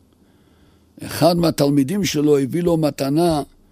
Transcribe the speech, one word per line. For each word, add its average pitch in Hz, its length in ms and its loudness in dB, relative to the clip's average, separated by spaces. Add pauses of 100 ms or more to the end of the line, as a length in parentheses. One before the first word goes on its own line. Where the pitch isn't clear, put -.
(1040)
אחד 170 340 0
מהתלמידים 147 680 0
שלו 147 340 2
הביא 139 240 -2
לו 175 140 2
מתנה, 151 640 0 (300)